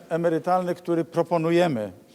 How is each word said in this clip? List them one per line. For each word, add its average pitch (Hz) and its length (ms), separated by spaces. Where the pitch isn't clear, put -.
emerytalny, 175 680
który 165 300
proponujemy 165 840